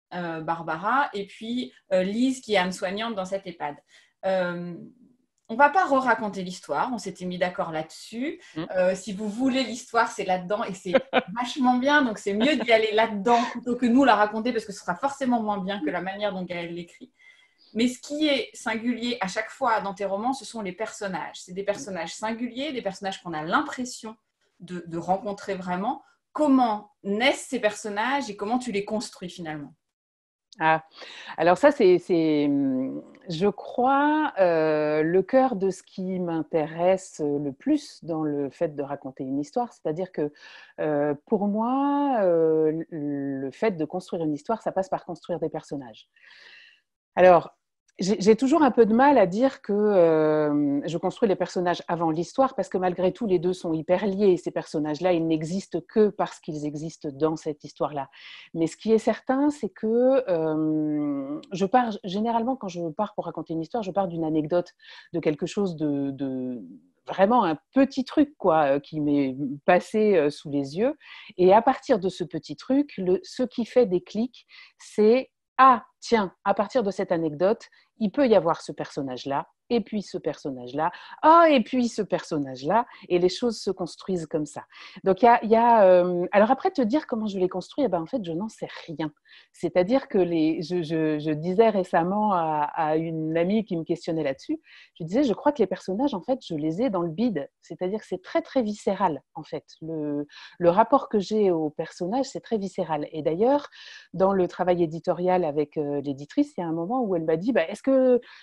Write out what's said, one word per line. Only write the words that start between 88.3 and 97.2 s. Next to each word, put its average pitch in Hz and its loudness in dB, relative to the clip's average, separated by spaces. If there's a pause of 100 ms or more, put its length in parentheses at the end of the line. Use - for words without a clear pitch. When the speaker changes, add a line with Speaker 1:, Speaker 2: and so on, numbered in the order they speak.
Speaker 2:
n'en 180 -4
sais - -12 (180)
rien. 151 -6 (400)
C'est-à-dire 180 0
que - -2
les, 170 2
je, 175 -4
je, 156 -2
je 156 -2
disais 180 2
récemment 196 0
à, 156 0
à 156 0
une 160 -2
amie 196 2
qui 185 -6
me 160 -4
questionnait 160 -4
là-dessus, 147 -6 (380)
je 175 -12
disais, « 196 0
Je 269 2
crois 294 0
que 294 0
les 190 2
personnages, 214 -4
en 180 -6
fait, 254 -4
je 170 -8
les 160 -2
ai 269 0
dans 185 -2
le 170 -2
bide. » 196 -2 (120)